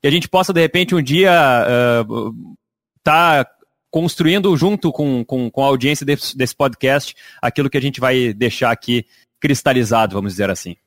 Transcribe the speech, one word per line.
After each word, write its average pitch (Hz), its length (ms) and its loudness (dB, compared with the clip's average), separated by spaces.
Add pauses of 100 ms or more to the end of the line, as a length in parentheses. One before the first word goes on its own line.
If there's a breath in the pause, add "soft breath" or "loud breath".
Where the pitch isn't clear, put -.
que - 60 0
a 143 40 2
gente 165 180 -2
possa, 185 240 0
de 165 80 2
repente, 180 340 0
um 165 60 2
dia, 147 640 4
eh, 120 360 2 (1000)
tá 156 420 2 (460)
construindo 170 640 2
junto 170 360 0
com, 135 340 -2
com, 123 260 -4
com 135 120 -2
a 135 40 4
audiência 139 380 0
desse, 143 320 -4
desse 127 180 -2
podcast 135 580 -2 (280 loud breath)
aquilo 135 280 -2
que - 80 -4
a 135 40 0
gente 139 180 -6
vai 127 340 0
deixar 117 380 -2
aqui 120 340 -2 (340 soft breath)
cristalizado, 117 760 0
vamos 101 180 -6
dizer 98 160 -2
assim. 87 380 -8